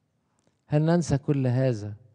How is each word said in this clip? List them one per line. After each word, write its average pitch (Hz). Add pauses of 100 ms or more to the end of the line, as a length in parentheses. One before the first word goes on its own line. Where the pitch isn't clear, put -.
(680)
هل 151
ننسى 160
كل 139
هذا 120 (200)